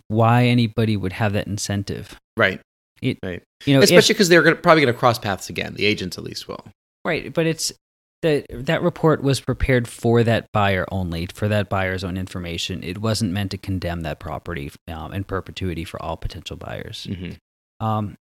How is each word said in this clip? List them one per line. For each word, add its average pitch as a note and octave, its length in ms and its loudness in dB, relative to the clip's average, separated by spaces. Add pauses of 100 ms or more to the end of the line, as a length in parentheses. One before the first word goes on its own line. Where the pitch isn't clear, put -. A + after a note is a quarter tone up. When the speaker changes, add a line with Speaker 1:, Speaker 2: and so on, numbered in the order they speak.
Speaker 1:
why A2+ 360 4
anybody A#2 520 2
would F#2+ 160 -4
have G#2 220 -2
that G#2 120 -2
incentive. G2+ 680 -6 (200)
Speaker 2:
Right. G2+ 240 0 (420)
Speaker 1:
It, A#2+ 200 -2
Speaker 2:
Right. F#2 200 -8 (240)
Speaker 1:
you C#3+ 80 6
know, C3+ 80 8
Speaker 2:
Especially F3 320 6
Speaker 1:
if - 20 -12
Speaker 2:
'cause F#3+ 140 4
they're E3+ 120 8
gonna, D#3 140 6
probably D#3+ 260 6
gonna A#2+ 140 4
cross A#2+ 220 2
paths G2 320 -6
again. E2+ 240 -8
The - 100 -4
agents G2+ 320 0
at E2 80 -12
least - 240 -12
will. - 160 -12 (400)
Speaker 1:
Right, D#3 280 -4
but E3 140 0
it's D#3+ 260 -2 (500)
the, D3+ 260 0
that C#3 340 -2
report D#3+ 400 2
was C3+ 180 2
prepared B2 480 2
for A#2 340 2
that A2 300 2
buyer G2 380 2
only, F2 360 -4
for - 220 -4
that G#2 200 0
buyer's F#2+ 360 -2
own F2+ 120 -4
information. F2+ 680 -8
It F#2 160 -8
wasn't G#2+ 340 0
meant G2 180 -2
to F#2+ 80 -8
condemn F2 440 -4
that D2 160 -6
property, D2 520 -10 (180)
um, D#2 240 -10
in G2 120 -6
perpetuity F2 600 -6
for - 160 -12
all E2 160 -8
potential - 400 -10
buyers. - 540 -12
Speaker 2:
Mm-hmm. F2 760 -12
Speaker 1:
Um, G#2+ 360 -4